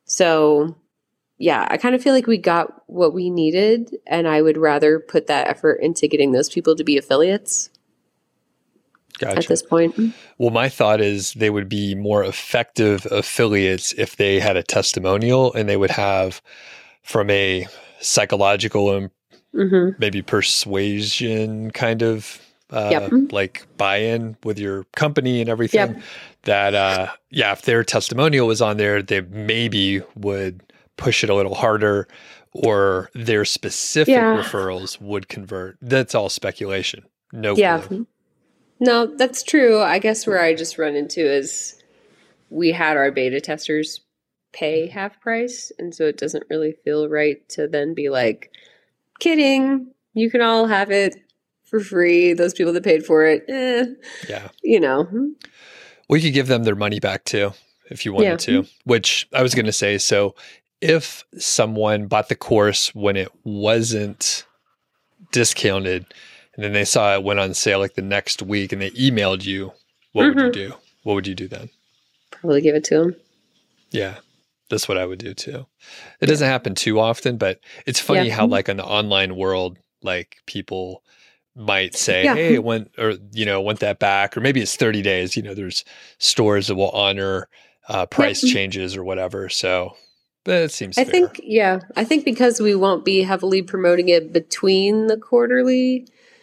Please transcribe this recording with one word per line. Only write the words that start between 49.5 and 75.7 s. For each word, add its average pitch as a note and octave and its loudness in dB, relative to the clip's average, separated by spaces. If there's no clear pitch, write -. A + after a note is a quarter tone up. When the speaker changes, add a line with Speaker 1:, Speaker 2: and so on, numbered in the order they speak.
Speaker 1:
you A3+ 0
can A#3+ 2
all A3+ 4
have G3+ 0
it G3 0
for - -4
free, F3 4
those F3 0
people E3+ 0
that F3 -2
paid D#3+ 2
for D#3 4
it." D#3 2
Eh, B3+ 0
Speaker 2:
Yeah. G2+ -10
Speaker 1:
you G#3+ 4
know. C#3+ 2
Speaker 2:
We D#3 4
could D#3+ 2
give C3 2
them B2 2
their G#2+ 2
money G#2 -2
back G2 -4
too, G2+ -2
if B2+ -12
you G2+ -6
wanted G#2 2
Speaker 1:
Yeah. E3+ -2
Speaker 2:
to, F#2+ -14
which - 0
I C3+ 2
was B2 2
gonna A2 0
say, G2+ 0
so G2+ 0
if - -2
someone G#2+ 0
bought G#2+ 0
the - -4
course G#2 0
when G2+ -2
it F#2+ -4
wasn't G#2+ -2
discounted, G2 0
and G#2 -8
then G#2 -4
they G2+ 0
saw G2+ 2
it G2 0
went G2+ 0
on F#2+ 0
sale, G2 2
like, G2 -2
the F#2+ -6
next G2 -4
week, G2 -4
and G2+ -6
they G2 -6
emailed G#2+ 0
you, F#2+ -8
what A3+ 4
would C4+ 2
you C#4 4
Speaker 1:
Mm-hmm. B3 2
Speaker 2:
do? G2 -8
What G#2 -2
would G2 -2
you F#2+ -6
do F2+ -10
then? A2 -16
Speaker 1:
Probably D3 0
give D#3 4
it D3+ -2
to - 0
'em. E3+ 0
Speaker 2:
Yeah, G2 -6
that's G#2+ -4
what G2 -2
I F#2 -4
would F#2 -8
do F#2+ -14
too. - -12